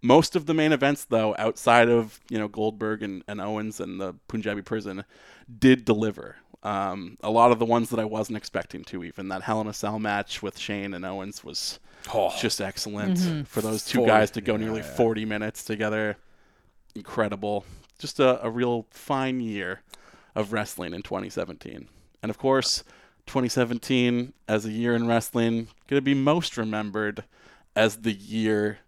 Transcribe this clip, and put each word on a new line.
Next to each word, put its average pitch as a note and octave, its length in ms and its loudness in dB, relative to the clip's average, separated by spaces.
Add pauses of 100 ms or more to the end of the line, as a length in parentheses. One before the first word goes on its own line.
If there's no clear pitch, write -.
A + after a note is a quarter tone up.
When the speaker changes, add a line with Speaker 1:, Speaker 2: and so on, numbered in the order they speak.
Speaker 1:
Most C3+ 320 6
of D#3+ 120 -2
the D#3+ 60 0
main D#3 200 4
events, C#3 320 2
though, A2 340 2
outside A#2 500 6
of, A#2 300 2 (100)
you A#2 100 -4
know, G#2+ 100 -4
Goldberg G#2+ 560 -4
and, G2 240 -6
and G#2 120 -8
Owens G#2+ 380 -6
and F#2 220 -8
the F#2 140 -6 (120)
Punjabi G#2 360 -6
prison, G2+ 420 -6 (560)
did B2+ 240 8
deliver. G#2+ 520 0 (280)
Um, G2 580 -4
a G#2+ 80 -2
lot A#2 220 8
of A2+ 60 4
the A#2 80 2
ones A#2 240 2
that A2+ 100 0
I A2 60 0
wasn't G#2+ 320 -4
expecting - 460 -8
to, F2 200 -10
even F#2+ 240 -10
that F#2+ 140 -6
Hell A2 180 0
in G#2+ 60 -4
a G#2 80 -8
Cell G#2+ 240 -4
match G2+ 440 -4
with G2 160 -8
Shane G2+ 360 -6
and F2+ 100 -10
Owens F#2+ 400 -10
was - 340 -8 (340)
Speaker 2:
Oh. G2 260 0
Speaker 1:
just - 220 -2
excellent G#2 580 -4
Speaker 3:
Mm-hmm. E3 260 0
Speaker 1:
for - 180 -4
those A2 220 -2
two - 140 0
Speaker 2:
Forty. A#2 120 6
Speaker 1:
guys G#2+ 220 6
to A2+ 100 -6
go A2+ 100 0
Speaker 2:
Yeah, G#2+ 80 0
Speaker 1:
nearly A2 200 -2
Speaker 2:
yeah. G#2 140 -10
Speaker 1:
forty A2+ 320 2
minutes G#2+ 380 -6
together. G#2+ 520 -4 (800)
Incredible. G#2 680 -4 (340)
Just - 220 -6
a, B2+ 240 4
a A#2+ 60 -2
real A#2+ 400 0
fine C3 500 -4
year G2+ 400 -6 (540)
of G#2+ 180 -4
wrestling G2+ 420 -6
in - 80 -10
twenty G2 280 -8
seventeen. - 580 -10 (340)
And A2+ 80 -4
of G#2+ 80 -6
course, C3+ 460 2 (420)
twenty B2+ 220 0
seventeen B2 840 0 (160)
as G#2+ 160 0
a A2 60 -4
year A#2 240 0
in A#2 120 2
wrestling, A#2 640 2 (200)
gonna C#3 140 2
be C#3 120 2
most D3 420 2
remembered G#2+ 680 -4 (500)
as G#2+ 280 4
the A2+ 100 0
year G#2+ 760 0